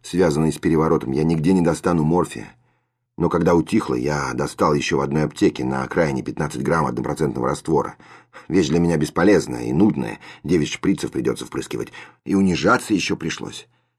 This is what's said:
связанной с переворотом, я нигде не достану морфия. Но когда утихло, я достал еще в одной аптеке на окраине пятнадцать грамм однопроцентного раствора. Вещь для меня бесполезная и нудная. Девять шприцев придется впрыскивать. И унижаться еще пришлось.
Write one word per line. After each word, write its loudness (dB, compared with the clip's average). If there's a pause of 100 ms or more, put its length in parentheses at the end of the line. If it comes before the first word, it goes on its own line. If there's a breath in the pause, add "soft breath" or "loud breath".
связанной 0
с -4
переворотом, 0
я 0
нигде 2
не 4
достану 0
морфия. -2 (640)
Но 2
когда 2
утихло, 0
я -2
достал 0
еще 0
в 0
одной 0
аптеке 0
на -4
окраине -2
пятнадцать -6
грамм 0
однопроцентного -2
раствора. -2 (520 loud breath)
Вещь 2
для 2
меня 2
бесполезная 2
и -2
нудная. 0 (220 loud breath)
Девять 0
шприцев -2
придется -4
впрыскивать. -8 (320 loud breath)
И -2
унижаться 4
еще 0
пришлось. -8 (300)